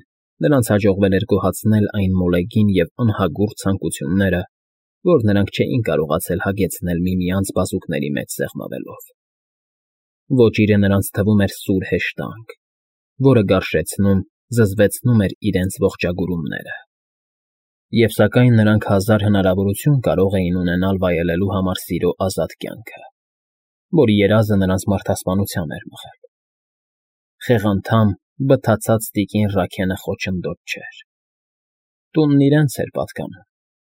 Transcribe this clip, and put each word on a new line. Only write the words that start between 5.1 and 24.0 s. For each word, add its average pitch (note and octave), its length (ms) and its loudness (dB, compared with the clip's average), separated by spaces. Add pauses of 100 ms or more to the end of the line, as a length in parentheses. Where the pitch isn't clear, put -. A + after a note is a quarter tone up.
նրանք G2+ 260 2
չէին B2 340 -2
կարողացել D#2 600 -2
հագեցնել F2 600 -2
միմյանց F#2 480 -2
բազուկների F2 580 -4
մեջ - 280 -8
սեղմավելով։ - 720 -10 (1160)
Ոճիրը G#2+ 520 4
նրանց G2 320 2
թվում G2+ 320 2
էր - 80 -4
սուր F#2+ 320 -2
հեշտանք, - 720 -8 (640)
որը C3 260 4
գարշեցնում, F#2+ 800 0 (260)
զզվեցնում G#2+ 680 2
էր F#2 200 -2
իրենց F#2+ 380 -2
ողջագուրումները։ E2+ 1040 -4 (1080)
Եվ A2+ 180 4
սակայն A#2+ 460 4
նրանք G#2+ 280 4
հազար G2+ 380 2
հնարավորություն G2+ 760 0
կարող F#2 360 0
էին F2+ 220 0
ունենալ F2+ 400 0
վայելելու F2 500 0
համար F#2+ 320 -2
սիրո E2+ 380 -2
ազատ F#2+ 380 -4
կյանքը, - 460 -14 (920)
որի B2 220 4